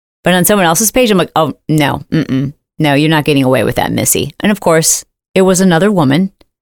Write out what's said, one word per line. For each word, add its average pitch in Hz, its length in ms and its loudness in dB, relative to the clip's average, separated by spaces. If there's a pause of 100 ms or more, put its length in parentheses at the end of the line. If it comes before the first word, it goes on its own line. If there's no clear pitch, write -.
(260)
But 175 80 2
on 180 100 2
someone 196 220 2
else's 170 260 0
page, 254 180 0
I'm 208 80 2
like, 165 160 -2
"Oh, 156 200 0 (160)
no, 143 400 0
mm-mm. 135 440 -4 (240)
No, 147 160 0
you're 151 160 2
not 156 140 0
getting 139 220 0
away 127 180 0
with 113 120 -2
that, - 180 -2
Missy." - 480 -4
And 214 100 0
of 202 80 -4
course, - 460 0 (280)
it 190 100 2
was 185 180 2
another 190 300 2
woman 170 420 0 (280)